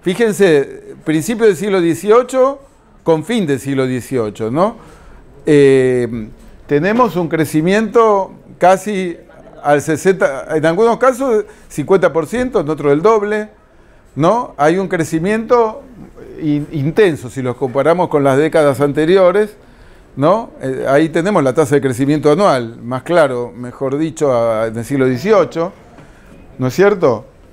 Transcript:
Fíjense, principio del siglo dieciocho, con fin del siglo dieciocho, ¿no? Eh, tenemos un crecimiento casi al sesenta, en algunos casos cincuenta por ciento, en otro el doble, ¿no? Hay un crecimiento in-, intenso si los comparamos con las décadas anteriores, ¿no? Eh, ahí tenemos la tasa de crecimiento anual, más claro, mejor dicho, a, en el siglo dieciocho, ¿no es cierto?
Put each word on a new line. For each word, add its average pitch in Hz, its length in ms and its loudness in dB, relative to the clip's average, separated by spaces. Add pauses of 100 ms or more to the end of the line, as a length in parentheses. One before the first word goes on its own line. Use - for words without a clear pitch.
Fíjense, 175 920 0 (100)
principio 208 400 -2
del 202 100 4
siglo 190 240 -2
dieciocho, 240 800 0 (440)
con 160 200 0
fin 220 240 -2
del 139 100 0
siglo 135 300 -4
dieciocho, 113 640 -6
¿no? 185 240 -2 (680)
Eh, 127 840 2 (400)
tenemos 190 480 0
un 170 140 -2
crecimiento 190 1040 0 (240)
casi 190 580 0 (480)
al 143 180 2
sesenta, 160 760 -2
en 151 80 0
algunos 214 320 2
casos 240 480 0 (240)
cincuenta 165 420 0
por 156 160 -2
ciento, 247 320 -4
en 147 100 -2
otro 151 220 0
el 147 100 2
doble, 214 460 0 (680)
¿no? 175 400 0
Hay 156 200 2
un 190 120 -4
crecimiento 220 960 -2 (580)
in-, 147 320 -2
intenso 151 560 0
si 135 120 -10
los 123 140 -4
comparamos 143 540 -2
con 143 160 0
las 135 120 2
décadas 147 440 2
anteriores, 180 760 2 (600)
¿no? 180 320 0 (120)
Eh, 131 240 -6
ahí 143 220 2
tenemos 170 340 0
la 131 120 0
tasa 147 220 2
de 143 60 2
crecimiento 139 480 0
anual, 143 540 0
más 127 200 -8
claro, 127 520 0
mejor 123 420 -6
dicho, 156 360 -2
a, 113 340 0
en 113 100 -8
el 117 60 -6
siglo 131 220 -2
dieciocho, 165 640 0 (840)
¿no 127 100 -2
es 127 60 -4
cierto? 175 540 2 (260)